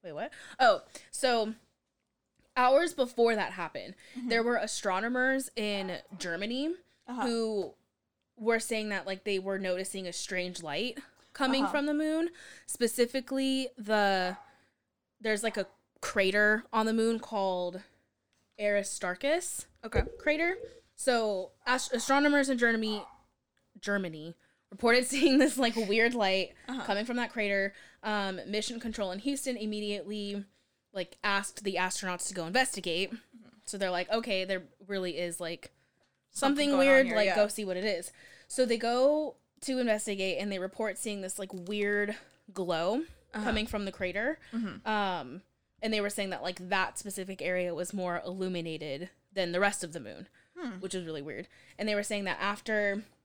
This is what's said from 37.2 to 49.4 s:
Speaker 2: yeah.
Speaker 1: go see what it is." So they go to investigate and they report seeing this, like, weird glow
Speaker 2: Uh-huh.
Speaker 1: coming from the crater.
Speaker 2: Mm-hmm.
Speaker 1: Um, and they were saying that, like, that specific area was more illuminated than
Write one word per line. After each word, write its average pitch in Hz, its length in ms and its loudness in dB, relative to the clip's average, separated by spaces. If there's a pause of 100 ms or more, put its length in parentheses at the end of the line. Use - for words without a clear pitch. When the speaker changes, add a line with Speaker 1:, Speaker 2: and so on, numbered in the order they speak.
Speaker 2:
yeah. 185 100 2
Speaker 1:
go 208 120 4
see 208 160 -6
what 185 120 -4
it 185 80 -4
is." 185 280 -4 (360)
So 254 180 2
they 233 120 0
go 262 580 2 (260)
to 262 160 -2
investigate 208 600 0
and 202 120 -4
they 196 80 -4
report 190 400 -6
seeing 208 220 -6
this, 185 180 -8
like, 190 140 -8
weird 208 640 0 (360)
glow 180 500 0 (300)
Speaker 2:
Uh-huh. 214 120 -6
Speaker 1:
coming 220 220 0
from 208 180 -4
the 190 80 -6
crater. 208 460 -4 (140)
Speaker 2:
Mm-hmm. 220 360 -6
Speaker 1:
Um, 185 540 -2 (400)
and 220 120 -2
they 208 60 2
were 202 100 0
saying 196 200 -4
that, 135 120 -6
like, 180 260 -8
that 185 300 0
specific 190 440 -10
area 180 320 -2
was 175 180 -6
more 180 320 -2
illuminated 170 840 -6 (220)
than 175 200 -2